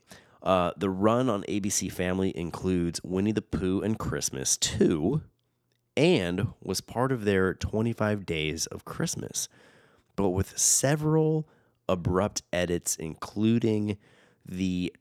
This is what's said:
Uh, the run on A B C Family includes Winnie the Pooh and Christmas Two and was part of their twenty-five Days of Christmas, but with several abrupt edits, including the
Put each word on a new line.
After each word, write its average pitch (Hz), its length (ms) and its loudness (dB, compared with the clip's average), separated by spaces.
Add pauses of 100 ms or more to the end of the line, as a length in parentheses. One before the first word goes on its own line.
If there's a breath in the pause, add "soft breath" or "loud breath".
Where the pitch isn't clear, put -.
(420 loud breath)
Uh, 90 340 4
the 95 140 0
run 110 400 4
on 101 180 -2
A 104 120 -2
B 101 100 -2
C 95 200 -2
Family 92 460 0
includes 85 680 -2
Winnie 95 280 0
the 107 120 -2
Pooh 92 400 -2
and 110 160 -2
Christmas 71 580 -2
Two 107 640 0 (760)
and 104 520 2 (120)
was 92 220 -4
part 131 300 -2
of 117 120 -2
their 95 300 2
twenty-five 107 720 -2
Days 80 400 -2
of - 180 -12
Christmas, - 640 -6 (680 soft breath)
but 98 140 2
with 92 280 -2
several 156 920 2 (400 soft breath)
abrupt 90 540 0 (100)
edits, 87 440 0
including 107 1040 0 (460 soft breath)
the 90 580 -2